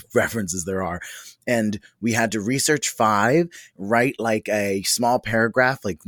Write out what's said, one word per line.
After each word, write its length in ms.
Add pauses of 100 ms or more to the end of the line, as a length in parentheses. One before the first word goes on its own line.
<laughs> 100
references 500
there 200
are. 180 (440)
And 340 (200)
we 140
had 200
to 60
research 500
five, 600 (260)
write, 440
like, 280
a 360
small 360
paragraph, 640
like, 240